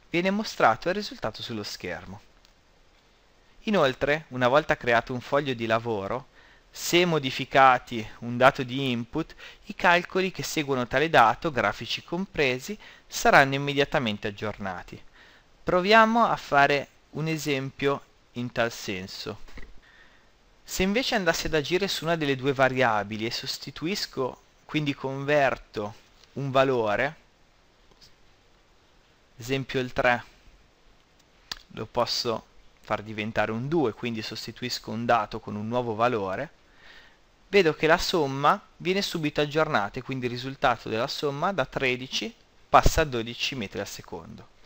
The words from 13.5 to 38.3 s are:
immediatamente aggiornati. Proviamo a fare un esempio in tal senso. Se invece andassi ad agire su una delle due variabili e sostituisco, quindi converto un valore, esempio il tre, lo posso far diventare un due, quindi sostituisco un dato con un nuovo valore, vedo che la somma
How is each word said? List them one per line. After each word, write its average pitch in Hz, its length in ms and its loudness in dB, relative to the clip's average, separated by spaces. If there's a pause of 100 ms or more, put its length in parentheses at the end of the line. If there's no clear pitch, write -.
immediatamente 139 720 0
aggiornati. 101 760 -8 (640)
Proviamo 220 600 4
a 147 100 0
fare 143 520 2 (220)
un 147 160 -6
esempio 139 800 -2 (300)
in 120 180 -6
tal 117 180 0
senso. 98 720 -10 (1200)
Se - 220 -2
invece 233 320 0
andassi 165 300 0
ad 160 80 -2
agire 165 340 0
su - 160 -6
una 165 100 0
delle 143 220 0
due 131 160 0
variabili 117 720 0
e 117 60 -4
sostituisco, - 1080 -6 (220)
quindi 147 300 -2
converto 135 1000 -2 (400)
un 135 180 -4
valore, 127 640 2 (2250)
esempio 131 420 -4
il 127 120 -4
tre, 123 300 2 (1500)
lo 110 140 -10
posso 113 600 -2 (320)
far 107 240 -4
diventare 107 480 -2
un 117 160 -6
due, 147 260 2
quindi 117 300 -6
sostituisco - 680 -10
un 113 120 -4
dato 117 360 0
con 104 160 -10
un 107 100 -8
nuovo 117 300 -4
valore, 113 600 -2 (920)
vedo 170 260 4
che 160 140 2
la 165 100 6
somma 147 640 0 (120)